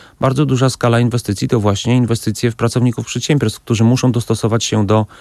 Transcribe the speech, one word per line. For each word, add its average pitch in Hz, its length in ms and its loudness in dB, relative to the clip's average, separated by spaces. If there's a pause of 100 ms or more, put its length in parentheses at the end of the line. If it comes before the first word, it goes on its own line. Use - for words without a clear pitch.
(200)
Bardzo 131 260 0
duża 131 240 0
skala 120 300 0
inwestycji 120 480 -2
to 117 120 0
właśnie 104 360 0
inwestycje 113 560 0
w 117 40 -16
pracowników 117 500 0
przedsiębiorstw, 127 540 -2
którzy 113 240 0
muszą 127 280 4
dostosować 113 520 -2
się 107 220 -2
do 107 200 2 (160)